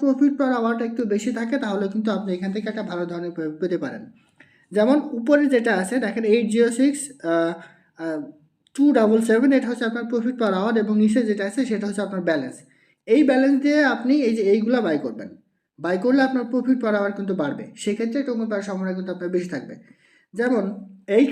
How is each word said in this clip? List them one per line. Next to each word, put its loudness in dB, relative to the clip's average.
profit 2
per 0
hour-টা 0
একটু -4
বেশি -2
থাকে, -4
তাহলে -2
কিন্তু -4
আপনি -2
এখান -6
থেকে -6
একটা -6
ভালো -6
ধরনের -6
পে-, -6
পেতে -2
পারেন। -10
যেমন 4
উপরে 4
যেটা 2
আছে -6
দেখেন -4
এইট 2
জিরো 4
সিক্স, 0
আহ, -2
আহ, -6
টু 4
ডাবল 4
সেভেন, 4
এটা 2
হচ্ছে -4
আপনার -6
profit -2
per 2
hour 0
এবং 0
নিচে 4
যেটা -2
আছে -4
সেটা -2
হচ্ছে -4
আপনার -6
ব্যালেন্স। -2
এই 6
ব্যালেন্স 4
দিয়ে 4
আপনি 0
এই 2
যে 0
এইগুলা 2
বাই 0
করবেন, -10
বাই -2
করলে 4
আপনার -2
profit 0
per 0
hour 0
কিন্তু -4
বাড়বে, -6
সেক্ষেত্রে -4
টোকেন -4
পাওয়ার -4
সম্ভাবনা -4
কিন্তু -6
আপনার -6
বেশি -2
থাকবে। -10
যেমন 0
এই 6